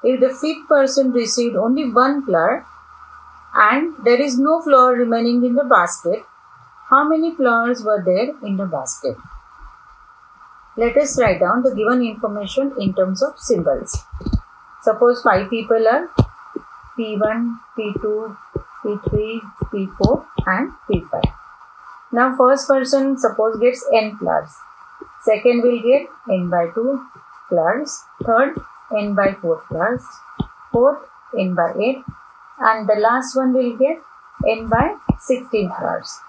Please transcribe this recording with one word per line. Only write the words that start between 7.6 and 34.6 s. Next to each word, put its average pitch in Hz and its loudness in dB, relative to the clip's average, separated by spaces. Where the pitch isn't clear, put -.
were 208 0
there 220 0
in 196 -4
the 196 -4
basket? 135 -6
Let 233 0
us 285 0
write 208 2
down 214 2
the 254 2
given 233 0
information 214 -4
in 196 -2
terms 190 0
of 294 -4
symbols. 160 -2
Suppose 240 2
five 196 2
people 226 0
are 302 0
P 214 -6
one, 226 -2
P 214 -6
two, 214 -6
P 208 -4
three, 214 -4
P 196 -6
four - 0
and 208 -4
P 190 -2
five. - -4
Now 247 0
first 262 2
person 269 0
suppose 220 -2
gets 247 0
n 214 0
flowers. - -4
Second 233 2
will 240 2
get 269 2
n 180 -2
by 170 0
two 254 -2
flowers. 196 -2
Third 262 2
n 208 -2
by 196 2
four 165 -2
flowers. 214 -4
Fourth 269 2
n 185 -2
by 170 0
eight. 262 -2
And 220 0
the 214 2
last 247 0
one 254 0
will 240 0
get 294 0
n 226 -2